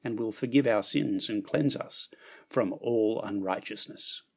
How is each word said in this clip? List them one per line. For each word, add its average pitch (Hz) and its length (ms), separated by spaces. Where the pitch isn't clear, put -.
and 113 160
will 113 140
forgive 131 340
our 107 160
sins - 480
and 104 140
cleanse 139 320
us - 320
from 98 320
all 113 420
unrighteousness. - 1000